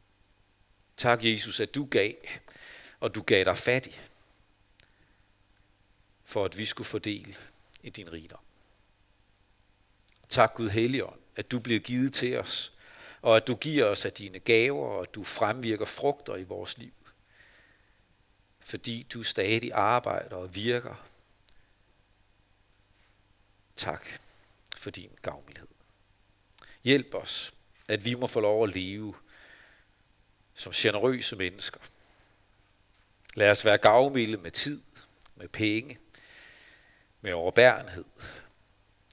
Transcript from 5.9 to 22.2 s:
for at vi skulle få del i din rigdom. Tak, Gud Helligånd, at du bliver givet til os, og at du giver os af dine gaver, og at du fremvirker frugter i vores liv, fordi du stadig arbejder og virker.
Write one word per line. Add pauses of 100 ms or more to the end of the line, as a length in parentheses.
for
at
vi
skulle
få
del (440)
i
din
rigdom. (1900)
Tak,
Gud
Helligånd, (160)
at
du
bliver
givet
til
os, (500)
og
at
du
giver
os
af
dine
gaver,
og
at
du
fremvirker
frugter
i
vores
liv, (1700)
fordi
du
stadig
arbejder
og
virker. (2750)